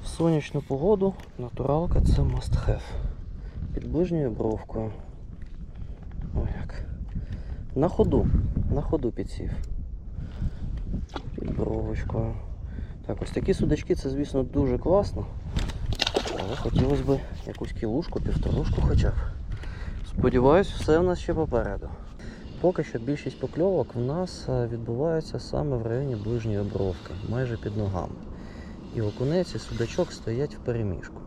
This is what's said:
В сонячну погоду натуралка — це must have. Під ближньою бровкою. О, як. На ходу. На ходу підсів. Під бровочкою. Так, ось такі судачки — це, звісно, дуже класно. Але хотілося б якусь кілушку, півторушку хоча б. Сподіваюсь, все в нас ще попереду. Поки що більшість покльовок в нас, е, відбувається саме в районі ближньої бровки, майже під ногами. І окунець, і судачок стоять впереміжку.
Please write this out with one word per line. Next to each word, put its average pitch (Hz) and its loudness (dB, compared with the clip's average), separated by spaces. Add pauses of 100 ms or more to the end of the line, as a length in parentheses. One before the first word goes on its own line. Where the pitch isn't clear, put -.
В - -6
сонячну 160 2
погоду 190 4 (240)
натуралка — 135 2 (160)
це 143 6
must 127 2
have. 110 4 (920)
Під 120 -4
ближньою 156 2
бровкою. 110 -2 (1400)
О, - 2 (220)
як. - -6 (880)
На 143 4
ходу. 139 4 (480)
На 147 2
ходу 123 0
підсів. - -4 (1800)
Під - -4
бровочкою. 110 -2 (720)
Так, - -2
ось - -6
такі - 2
судачки — 156 2
це, 139 -2
звісно, 139 0
дуже 127 2
класно. 175 2 (1120)
Але 101 -2
хотілося 131 4
б 135 4 (280)
якусь - -6
кілушку, 117 -2
півторушку - 2
хоча - 6
б. - 4 (960)
Сподіваюсь, 131 6
все - 4
в 175 6
нас 180 4
ще - -2
попереду. 113 0 (720)
Поки 170 4
що - -6
більшість 131 -4
покльовок 156 2
в 120 -2
нас, 160 -2
е, 127 2
відбувається 120 -2
саме 139 -2
в 113 -2
районі 123 0
ближньої 110 0 (120)
бровки, 98 0 (180)
майже 120 0
під 104 -4
ногами. 98 0 (840)
І 117 0
окунець, 139 0
і 110 -2
судачок - -2
стоять 123 -2
впереміжку. 110 -2